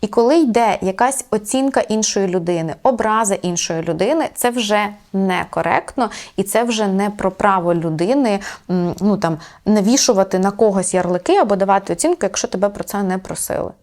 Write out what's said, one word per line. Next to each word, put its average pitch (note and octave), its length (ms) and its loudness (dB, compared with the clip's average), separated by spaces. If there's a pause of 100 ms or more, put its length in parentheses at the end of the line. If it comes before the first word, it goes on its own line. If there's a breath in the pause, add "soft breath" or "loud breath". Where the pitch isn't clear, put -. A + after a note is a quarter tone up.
І G#3+ 60 -2
коли A#3 300 4
йде A#3 440 2
якась G#3+ 500 -2
оцінка B3+ 500 0
іншої G3+ 460 0
людини, E3+ 560 -2
образа A3 520 0
іншої F3 460 -4
людини, F#3+ 540 0
це - 140 0
вже G#3 380 0 (260)
некоректно F3+ 960 -2 (280 loud breath)
і F#3+ 60 0
це A3 200 0
вже A3 240 0
не G3 220 0
про G3 220 -2
право F#3+ 420 2
людини, F#3 680 0 (300 loud breath)
м, F3 300 0
ну, G3 180 2
там, E3 200 -2 (280 loud breath)
навішувати G3+ 760 4
на G3 120 2
когось G3+ 420 2
ярлики F3+ 420 2
або B3 200 4
давати G3 380 2
оцінку, E4 280 0
якщо - 260 -2
тебе G3+ 220 0
про G3+ 140 -8
це G3+ 200 -4
не F#3+ 140 0
просили. - 540 -6 (120)